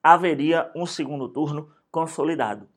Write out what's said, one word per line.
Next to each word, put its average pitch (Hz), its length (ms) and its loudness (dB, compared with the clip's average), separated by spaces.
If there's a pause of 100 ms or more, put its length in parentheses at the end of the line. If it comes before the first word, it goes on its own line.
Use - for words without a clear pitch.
haveria 165 720 4
um 170 120 -6
segundo 139 420 -8
turno 147 400 -6 (220)
consolidado. 147 840 -4